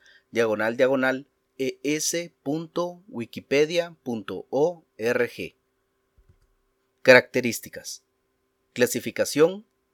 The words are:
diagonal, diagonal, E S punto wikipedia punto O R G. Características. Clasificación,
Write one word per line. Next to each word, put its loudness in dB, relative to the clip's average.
diagonal, 0
diagonal, 0
E -4
S -4
punto -6
wikipedia -2
punto -8
O -2
R 0
G. -12
Características. 2
Clasificación, 0